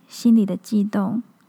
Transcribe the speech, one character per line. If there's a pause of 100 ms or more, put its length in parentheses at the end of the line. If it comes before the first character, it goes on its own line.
心
里
的
悸
动 (280)